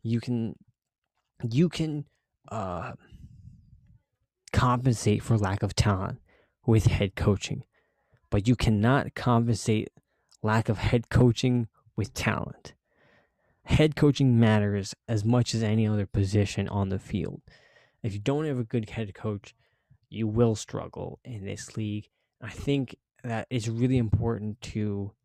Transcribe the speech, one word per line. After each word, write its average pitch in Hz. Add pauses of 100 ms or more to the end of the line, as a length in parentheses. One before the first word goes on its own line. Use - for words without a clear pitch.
You 117
can, 113 (920)
you 147
can, 151 (460)
uh, 92 (1600)
compensate 120
for -
lack 98
of 101
talent 95 (460)
with 113
head 92
coaching, - (680)
but 104
you 123
cannot 113
compensate 117 (520)
lack 110
of 104
head 117
coaching 123 (280)
with 101
talent. - (920)
Head 156
coaching 135
matters 104 (120)
as 110
much 117
as 113
any 110
other 107
position 98
on 101
the 95
field. - (600)
If 104
you 101
don't 143
have 135
a 120
good 113
head 107
coach, 104 (540)
you 110
will 113
struggle -
in 107
this 101
league. 104 (320)
I -
think 139 (280)
that 113
it's 120
really 127
important 110
to 101 (120)